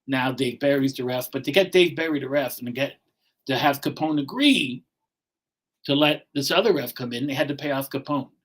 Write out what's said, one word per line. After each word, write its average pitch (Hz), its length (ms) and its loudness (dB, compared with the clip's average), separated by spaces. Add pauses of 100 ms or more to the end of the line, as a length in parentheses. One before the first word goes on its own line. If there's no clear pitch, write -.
Now 131 240 0
Dave 123 280 -4
Barry's 139 360 2
the 127 80 -6
ref. 127 260 -4
But 135 140 -6
to 147 80 -4
get 185 200 4
Dave 175 240 4
Barry 156 240 -2
the 131 100 -6
ref 135 280 -2
and 123 100 -10
to 120 40 -4
get, 135 280 -6 (460)
to 135 120 0
have 139 240 2
Capone 151 400 -2
agree 185 640 0 (1000)
to 143 100 -2
let 151 400 2
this 139 160 -2
other 190 240 4
ref 131 220 -4
come 120 180 -8
in, 123 140 -4
they 139 80 -4
had 151 140 0
to 143 60 -6
pay 147 160 -4
off 135 180 -4
Capone. 139 420 -6 (140)